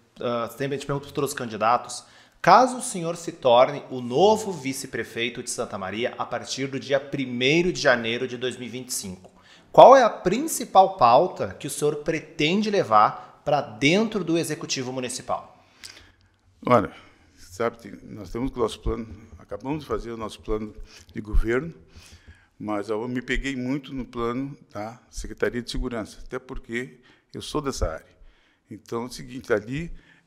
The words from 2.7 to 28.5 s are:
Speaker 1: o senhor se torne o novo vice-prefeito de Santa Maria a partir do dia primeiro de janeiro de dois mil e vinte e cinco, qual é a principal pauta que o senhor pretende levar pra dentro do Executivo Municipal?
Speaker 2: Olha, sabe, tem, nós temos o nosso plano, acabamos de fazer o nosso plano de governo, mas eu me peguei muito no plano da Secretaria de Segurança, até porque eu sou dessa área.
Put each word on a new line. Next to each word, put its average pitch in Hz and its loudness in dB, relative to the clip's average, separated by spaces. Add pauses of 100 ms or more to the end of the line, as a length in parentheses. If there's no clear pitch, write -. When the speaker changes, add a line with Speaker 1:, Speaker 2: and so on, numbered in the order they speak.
Speaker 1:
o 233 -10
senhor 170 -6
se - -10
torne 131 4
o 127 -8
novo 190 2
vice-prefeito 127 -6
de 117 -10
Santa 117 -6
Maria 104 -4
a 120 -6
partir 120 -6
do 131 -8
dia 127 0
primeiro 131 2
de - -8
janeiro 120 2
de 123 -10
dois 123 -4
mil 123 -12
e 107 -14
vinte 127 -12
e - -8
cinco, - -10 (400)
qual 220 12
é 254 6
a 214 4
principal 196 2
pauta 123 4
que - -12
o 147 -8
senhor 147 -2
pretende 165 0
levar 120 4
pra 143 2
dentro 170 0
do 165 0
Executivo 143 -4
Municipal? 120 -8 (1000)
Speaker 2:
Olha, 110 4 (420)
sabe, - -6
tem, 101 -16 (120)
nós 107 -14
temos 123 -6
o - -8
nosso - -2
plano, 113 -6 (320)
acabamos 131 -8
de 147 -14
fazer 113 -6
o 117 -10
nosso 107 -12
plano 107 -6 (380)
de 113 -10
governo, 113 0 (840)
mas 104 -6
eu 110 -4
me 123 -6
peguei 127 -4
muito 131 -6
no 131 -8
plano 120 -6 (160)
da 110 -12
Secretaria 107 -4
de 117 -12
Segurança, 120 -6
até - -10
porque 123 -10 (340)
eu 113 -12
sou - -6
dessa 120 -2
área. 76 -12 (640)